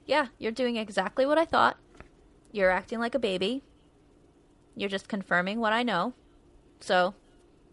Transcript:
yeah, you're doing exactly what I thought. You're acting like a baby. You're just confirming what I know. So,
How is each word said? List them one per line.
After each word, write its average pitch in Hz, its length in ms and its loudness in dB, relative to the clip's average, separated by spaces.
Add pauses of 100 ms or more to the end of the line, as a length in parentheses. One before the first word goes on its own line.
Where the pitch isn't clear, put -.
yeah, 277 200 0 (120)
you're 220 140 -4
doing 240 240 -2
exactly 214 480 -2
what 302 140 2
I 330 80 2
thought. - 320 2 (720)
You're 190 180 4
acting 190 280 -2
like 233 160 -4
a 277 40 0
baby. 208 440 -2 (1120)
You're 202 140 -4
just 196 180 -6
confirming 190 520 -2
what 214 120 2
I 233 100 0
know. 220 300 -2 (680)
So, 185 340 2 (580)